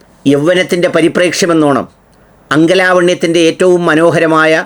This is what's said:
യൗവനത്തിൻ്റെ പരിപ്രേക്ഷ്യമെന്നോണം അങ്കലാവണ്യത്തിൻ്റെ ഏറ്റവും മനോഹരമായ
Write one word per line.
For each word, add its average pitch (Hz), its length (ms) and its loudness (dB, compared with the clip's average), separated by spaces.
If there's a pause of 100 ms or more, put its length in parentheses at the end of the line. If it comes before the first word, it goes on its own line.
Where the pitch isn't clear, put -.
(260)
യൗവനത്തിൻ്റെ 170 680 0
പരിപ്രേക്ഷ്യമെന്നോണം 160 920 0 (640)
അങ്കലാവണ്യത്തിൻ്റെ 175 880 0
ഏറ്റവും 175 460 0
മനോഹരമായ 160 680 0 (120)